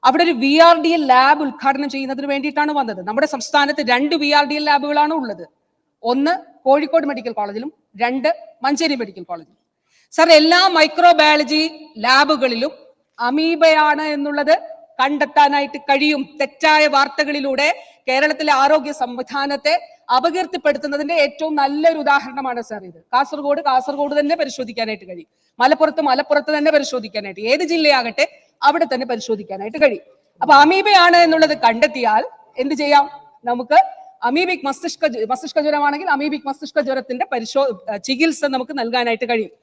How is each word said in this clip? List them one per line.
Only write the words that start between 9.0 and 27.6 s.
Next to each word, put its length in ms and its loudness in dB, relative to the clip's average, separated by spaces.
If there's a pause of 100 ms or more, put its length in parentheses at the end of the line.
കോളേജിലും. 340 -16 (540)
സർ, 200 2
എല്ലാ 360 6
മൈക്രോബയോളജി 1300 2
ലാബുകളിലും 760 0 (480)
അമീബയാണ് 840 2
എന്നുള്ളത് 540 0 (460)
കണ്ടെത്താനായിട്ട് 760 0
കഴിയും. 640 -2
തെറ്റായ 460 2
വാർത്തകളിലൂടെ 960 -2 (240)
കേരളത്തിലെ 460 0
ആരോഗ്യ 380 2
സംവിധാനത്തെ 960 -4 (280)
അപകീർത്തിപ്പെടുത്തുന്നതിന്റെ 1000 -2
ഏറ്റവും 420 -2
നല്ലൊരു 440 0
ഉദാഹരണമാണ് 600 -2
സർ 220 -14
ഇത്. 160 -20 (140)
കാസർഗോഡ്, 480 -2
കാസർഗോഡ് 580 -2
തന്നെ 160 0
പരിശോധിക്കാനായിട്ട് 720 -8
കഴിയും. 180 -18 (320)
മലപ്പുറത്ത്, 420 2
മലപ്പുറത്ത് 560 -2
തന്നെ 140 0
പരിശോധിക്കാനായിട്ട്, 680 -8
ഏത് 180 -2
ജില്ലയാകട്ടെ 840 -2 (220)